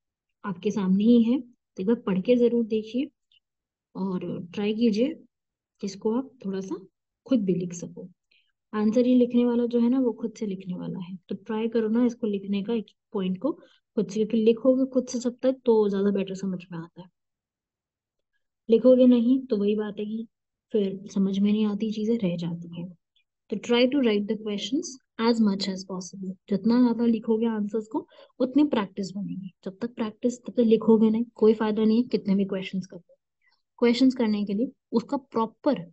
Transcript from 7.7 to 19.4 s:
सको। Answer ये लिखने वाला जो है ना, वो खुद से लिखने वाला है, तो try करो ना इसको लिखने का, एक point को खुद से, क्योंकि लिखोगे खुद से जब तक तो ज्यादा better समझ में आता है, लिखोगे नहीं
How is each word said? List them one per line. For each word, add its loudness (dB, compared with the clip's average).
सको। -14
Answer 2
ये 6
लिखने 4
वाला 0
जो 0
है 2
ना, 2
वो 0
खुद -8
से -10
लिखने -8
वाला -8
है, -12
तो -8
try -6
करो -2
ना 2
इसको -4
लिखने -4
का, -4
एक -4
point -4
को -4
खुद 0
से, -12
क्योंकि -2
लिखोगे 2
खुद -2
से -6
जब -6
तक 0
तो 4
ज्यादा 0
better -4
समझ -6
में -12
आता -16
है, -20
लिखोगे 8
नहीं 6